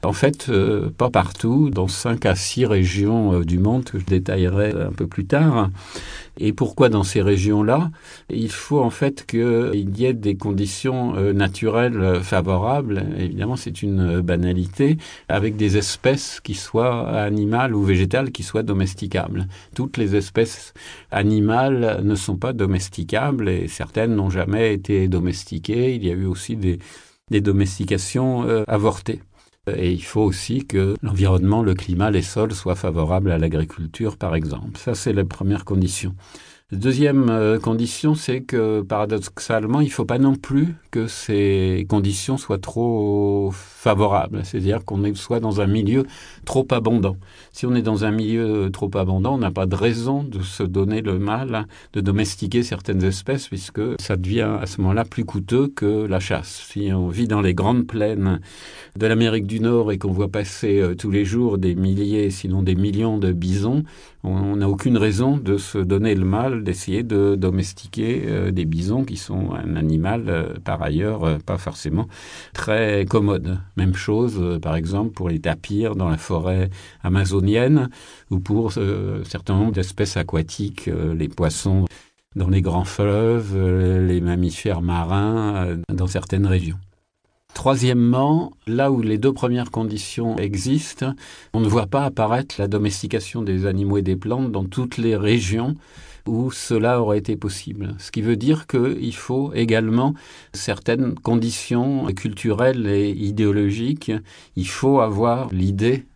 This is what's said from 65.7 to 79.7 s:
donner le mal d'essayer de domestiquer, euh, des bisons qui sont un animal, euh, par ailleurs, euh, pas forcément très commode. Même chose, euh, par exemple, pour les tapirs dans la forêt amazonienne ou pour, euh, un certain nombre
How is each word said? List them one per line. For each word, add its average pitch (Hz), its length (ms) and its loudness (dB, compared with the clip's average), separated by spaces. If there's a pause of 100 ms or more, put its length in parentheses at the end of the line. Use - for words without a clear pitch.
donner 101 360 2
le 95 120 2
mal 117 380 0
d'essayer 95 400 -2
de 101 320 2
domestiquer, 95 920 -2
euh, 98 260 0
des 92 140 0
bisons 90 380 0
qui 131 120 -6
sont 95 360 -4
un 82 240 -4
animal, 80 520 0
euh, 82 260 -2 (100)
par 80 180 -4
ailleurs, 85 420 -2
euh, 80 140 2
pas 90 220 -4
forcément 92 480 -4 (460)
très 107 540 0
commode. 98 520 2 (160)
Même 92 180 2
chose, 107 480 0
euh, 87 160 0
par 80 180 -2
exemple, 98 360 -2
pour 92 180 -4
les 82 100 0
tapirs 101 560 -2
dans 92 140 0
la 78 80 0
forêt 92 540 -2 (320)
amazonienne 101 880 4 (400)
ou 95 80 0
pour, 104 380 0
euh, 98 440 -2
un - 20 -8
certain 92 300 -6
nombre 107 180 2